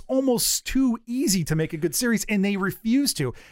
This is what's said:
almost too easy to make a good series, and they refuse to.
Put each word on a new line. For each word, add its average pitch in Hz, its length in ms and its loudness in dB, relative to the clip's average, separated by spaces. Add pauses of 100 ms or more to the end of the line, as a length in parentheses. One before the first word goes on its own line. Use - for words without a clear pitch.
almost 262 580 0
too 262 420 0
easy 233 360 0
to 156 120 0
make 160 180 -2
a 165 40 -6
good 165 180 -2
series, 233 300 0
and 202 200 0
they 202 100 0
refuse 226 600 0
to. 127 180 -2 (180)